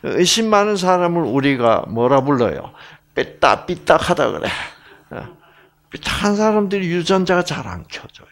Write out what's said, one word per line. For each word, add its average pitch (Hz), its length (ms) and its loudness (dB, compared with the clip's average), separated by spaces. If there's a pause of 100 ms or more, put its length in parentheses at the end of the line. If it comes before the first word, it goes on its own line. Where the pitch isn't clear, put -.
의심 170 460 0
많은 208 280 2
사람을 175 460 2
우리가 123 640 2
뭐라 123 340 2
불러요? 120 500 0 (440)
삐딱삐딱하다 151 1160 0
그래. - 180 -6 (640)
예. - 100 -12 (680)
삐딱한 - 460 -2
사람들이 208 520 0
유전자가 180 560 2
잘 175 240 -6
안 90 220 -10
켜져요. - 420 -18